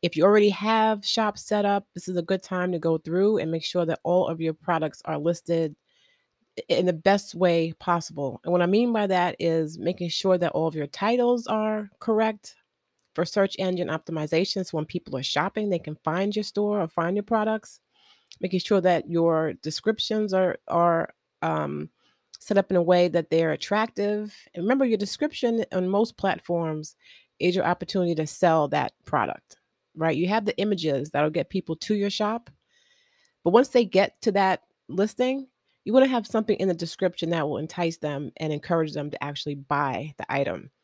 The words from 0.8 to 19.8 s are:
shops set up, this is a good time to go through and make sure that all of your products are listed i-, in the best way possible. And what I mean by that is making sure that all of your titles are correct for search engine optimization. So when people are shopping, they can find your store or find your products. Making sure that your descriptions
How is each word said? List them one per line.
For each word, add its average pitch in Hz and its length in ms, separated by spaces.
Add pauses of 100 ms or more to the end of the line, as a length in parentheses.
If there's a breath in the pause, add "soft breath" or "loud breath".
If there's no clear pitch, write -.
shops - 400
set 208 200
up, 202 280
this - 140
is 180 100
a 175 60
good 185 180
time 180 300
to 170 80
go 165 180
through 190 400
and 160 140
make 165 120
sure 175 220
that 160 180
all 180 240
of 165 140
your 160 120
products 156 520
are 156 140
listed 165 560 (840)
i-, - 100
in 180 200
the 175 60
best 196 420
way 170 440
possible. 156 640
And 170 80
what 180 120
I - 20
mean 220 260
by 214 140
that 180 320
is 165 400
making 175 320
sure 185 300
that 170 140
all 165 140
of 160 60
your 147 140
titles 240 580
are 214 540
correct 220 560 (580)
for 175 100
search 196 360
engine 185 300
optimization. 160 760
So - 120
when 156 80
people - 300
are 131 60
shopping, 196 480
they 180 80
can 156 260
find 190 320
your 214 60
store 208 400
or 165 60
find 170 280
your 208 80
products. 214 580 (600 soft breath)
Making 185 180
sure 196 220
that 175 280
your 165 440 (100)
descriptions 214 680